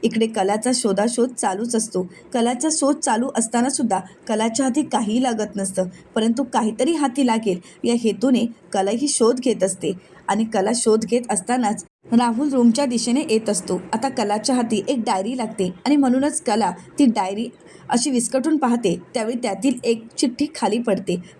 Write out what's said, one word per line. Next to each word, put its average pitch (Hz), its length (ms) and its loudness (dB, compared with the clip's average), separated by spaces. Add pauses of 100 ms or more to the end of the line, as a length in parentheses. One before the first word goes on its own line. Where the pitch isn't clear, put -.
इकडे 220 240 2
कलाचा 220 480 0
शोधाशोध 233 560 0
चालूच 233 440 -4
असतो. 220 260 -2 (320)
कलाचा 247 380 0
शोध 285 240 2
चालू 247 420 -2
असतानासुद्धा 233 640 0 (280)
कलाच्या 226 380 0
हाती 262 180 0
काहीही 240 400 0
लागत 220 320 -2
नसतं, 190 320 -2 (280)
परंतु 233 280 2 (100)
काहीतरी 240 400 0
हाती 285 340 0
लागेल 220 320 0 (240)
या 240 160 2
हेतूने 233 460 2 (280)
कला 196 180 2
ही 240 160 -2
शोध 254 320 2
घेत 214 240 0
असते 185 280 -2 (360)
आणि 214 180 0
कला 214 300 0
शोध 226 300 2
घेत 240 240 0
असतानाच 214 540 -2 (300)
राहुल 240 360 2
रूमच्या 247 360 4
दिशेने 240 440 0
येत 220 200 0
असतो. 185 300 -2 (140)
आता 226 160 -2
कलाच्या 220 460 -2
हाती 226 320 0
एक 269 120 0
डायरी 220 380 -2
लागते 214 320 -4 (160)
आणि 285 100 4
म्हणूनच 277 460 2
कला 208 300 0 (280)
ती 285 60 8
डायरी 214 420 0 (420)
अशी 240 220 0
विस्कटून 262 460 2
पाहते, 233 380 2 (180)
त्यावेळी 233 240 -2
त्यातील 226 360 0 (100)
एक 226 200 0 (140)
चिठ्ठी 285 280 0 (100)
खाली 208 240 0
पडते. 190 360 0 (240)